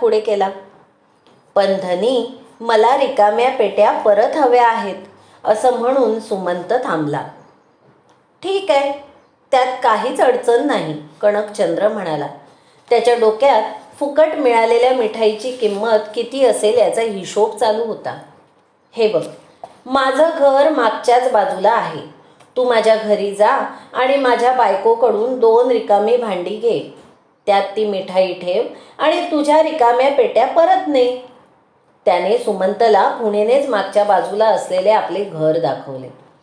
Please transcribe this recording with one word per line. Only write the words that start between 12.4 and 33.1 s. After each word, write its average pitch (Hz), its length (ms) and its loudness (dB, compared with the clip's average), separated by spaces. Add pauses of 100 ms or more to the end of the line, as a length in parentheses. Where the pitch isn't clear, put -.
त्याच्या 240 260 2
डोक्यात 220 480 2 (360)
फुकट 302 380 2
मिळालेल्या 240 560 2
मिठाईची 226 580 -2
किंमत 214 480 -2 (160)
किती 254 300 -2
असेल 220 320 0
याचा 226 240 2
हिशोब 208 560 -4
चालू 220 280 -2
होता. 131 320 -10 (720)
"हे 226 160 0
बघ, - 160 -2 (600)
माझं 269 440 0 (100)
घर 277 300 4
मागच्याच 247 640 0
बाजूला 190 400 0
आहे. 165 500 -4 (360)
तू 247 120 0
माझ्या 220 260 2
घरी 202 400 -2
जा 208 140 4 (440)
आणि 262 220 0
माझ्या 247 380 2
बायकोकडून 220 840 0
दोन 226 320 4
रिकामी 214 460 0
भांडी 196 380 -6
घे, 214 420 -4 (480)
त्यात 196 160 2
ती 214 240 -4
मिठाई 185 480 -2
ठेव 180 300 -4 (340)
आणि 339 340 0
तुझ्या 302 320 2
रिकाम्या 247 480 2
पेट्या 240 360 2
परत 339 400 2
ने." 247 380 0 (800)
त्याने 185 320 2
सुमंतला 202 840 0